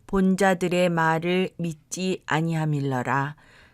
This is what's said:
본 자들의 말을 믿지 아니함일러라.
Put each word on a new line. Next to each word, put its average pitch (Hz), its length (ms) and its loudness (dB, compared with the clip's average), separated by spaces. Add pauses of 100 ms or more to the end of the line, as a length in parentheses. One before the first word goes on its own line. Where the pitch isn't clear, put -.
본 190 300 2
자들의 180 540 2
말을 165 640 0
믿지 170 720 -6
아니함일러라. 143 1080 -2 (400)